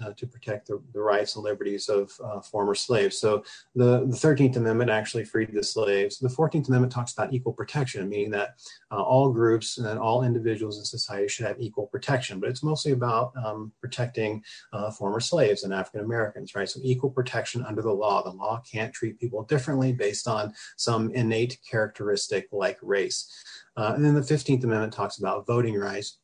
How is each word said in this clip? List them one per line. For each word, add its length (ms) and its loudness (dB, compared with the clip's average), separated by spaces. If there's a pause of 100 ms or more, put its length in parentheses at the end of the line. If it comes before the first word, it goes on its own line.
uh, 100 -10
to 120 -10
protect 400 -10
the, 160 -6 (100)
the 80 -6
rights 360 2
and 80 -10
liberties 440 -4
of, 320 0
uh, 200 -10
former 340 0
slaves. 420 2
So 280 2 (320)
the, 300 6
the 100 0
thirteenth 400 6
Amendment 340 2
actually 340 -2
freed 280 -2
the 100 0
slaves. 560 0
The 100 0
fourteenth 380 0
Amendment 260 4
talks 200 -4
about 200 -2
equal 200 -2
protection, 560 -4
meaning 240 -2
that, 240 -4 (340)
uh, 100 -4
all 300 6
groups 480 2
and 220 -4
all 240 2
individuals 540 0
in 60 -14
society 440 -4
should 180 -4
have 140 -4
equal 260 -4
protection, 540 -4
but 100 -2
it's 140 -6
mostly 260 0
about, 420 0 (120)
um, 260 -8 (100)
protecting, 640 -4 (300)
uh, 180 -4
former 300 -4
slaves 420 4
and 100 -4
African-Americans, 840 -4
right? 120 -2
So 140 -10
equal 280 2
protection 540 -2
under 180 -4
the 100 0
law. 320 0
The 60 -8
law 380 -6
can't 240 -6
treat 280 -6
people 240 -4
differently 480 2
based 340 -2
on 280 -2 (220)
some 360 0
innate 460 0 (120)
characteristic 800 0
like 320 -2
race. 500 0 (460)
Uh, 160 0
and 80 2
then 120 6
the 80 4
fifteenth 420 2
Amendment 300 0
talks 240 -4
about 280 -2
voting 300 2
rights 480 -4